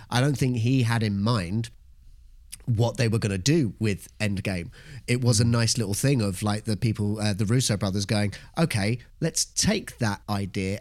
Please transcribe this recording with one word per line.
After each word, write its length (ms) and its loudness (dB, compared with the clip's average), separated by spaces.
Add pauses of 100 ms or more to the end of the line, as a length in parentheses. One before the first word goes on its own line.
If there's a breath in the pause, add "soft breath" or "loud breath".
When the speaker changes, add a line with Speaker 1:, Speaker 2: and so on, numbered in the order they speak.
Speaker 1:
I 100 2
don't 180 2
think 200 0
he 260 2
had 200 2
in 180 0
mind 480 0 (960)
what 320 2
they 100 2
were 120 2
gonna 180 0
do 420 2
with 300 -2 (100)
Endgame. 500 -2 (380 loud breath)
It 140 2
was 180 4
a 60 4
Speaker 2:
Mm. 60 4
Speaker 1:
nice 260 2
little 160 -2
thing 280 2
of, 220 -2
like, 220 -2
the 100 0
people, 420 0
uh, 140 0
the 140 0
Russo 320 2
brothers 280 -2
going, 280 0 (240 loud breath)
"Okay, 420 0 (220 loud breath)
let's 240 -2
take 540 -2
that 280 -2
idea 540 -2